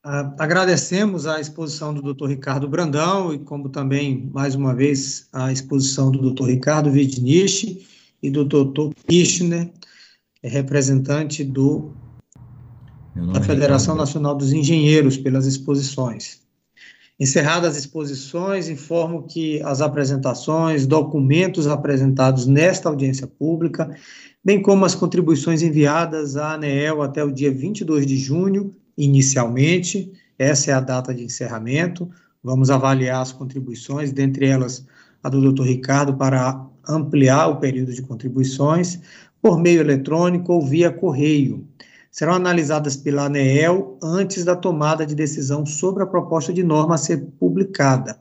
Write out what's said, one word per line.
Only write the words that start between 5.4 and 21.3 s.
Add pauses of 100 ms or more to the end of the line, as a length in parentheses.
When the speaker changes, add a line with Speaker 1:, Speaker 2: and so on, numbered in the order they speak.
Speaker 1:
exposição
do
doutor
Ricardo
Vidnich (340)
e
do
doutor (140)
Kirchner, (720)
representante
do, (1200)
Speaker 2:
Meu
nome
Speaker 1:
da
Speaker 2:
é
Speaker 1:
Federação
Speaker 2:
Ricardo.
Speaker 1:
Nacional
dos
Engenheiros,
pelas
exposições. (720)
Encerradas
as
exposições,
informo
que
as
apresentações,
documentos